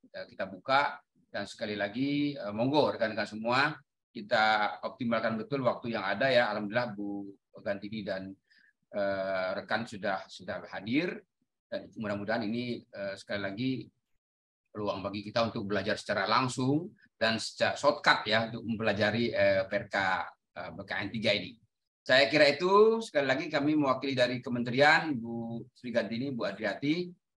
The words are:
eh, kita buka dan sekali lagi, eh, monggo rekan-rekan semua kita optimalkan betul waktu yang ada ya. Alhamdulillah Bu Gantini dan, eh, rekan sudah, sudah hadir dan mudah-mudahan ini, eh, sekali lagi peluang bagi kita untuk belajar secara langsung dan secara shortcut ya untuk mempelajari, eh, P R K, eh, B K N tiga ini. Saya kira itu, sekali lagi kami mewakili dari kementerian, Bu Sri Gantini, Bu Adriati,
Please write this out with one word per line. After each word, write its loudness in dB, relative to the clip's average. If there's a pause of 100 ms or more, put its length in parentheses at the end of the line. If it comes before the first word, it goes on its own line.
(180)
eh, -10
kita -8
buka 0 (320)
dan -8
sekali -8
lagi, -2
eh, -8
monggo 4
rekan-rekan -2
semua 0 (340)
kita 2
optimalkan -2
betul -4
waktu -2
yang -4
ada 0
ya. 4
Alhamdulillah -2
Bu -8 (320)
Gantini -6
dan, -8 (560)
eh, -2
rekan -4
sudah, -4
sudah -10
hadir -4 (480)
dan -8
mudah-mudahan -4
ini, -4
eh, -8
sekali -8
lagi -4 (960)
peluang -4
bagi -6
kita 0
untuk -6
belajar -2
secara -2
langsung 0 (240)
dan 0
secara -2
shortcut 2
ya 2
untuk -8
mempelajari, 0
eh, 4
P -6
R -6
K, -6 (640)
eh, -10
B -12
K -14 (100)
N -6
tiga 0
ini. -2 (480)
Saya 6
kira 8
itu, 6
sekali 2
lagi 2
kami 2
mewakili 2
dari 2
kementerian, 4
Bu -6
Sri -10
Gantini, -2
Bu -4
Adriati, -2 (300)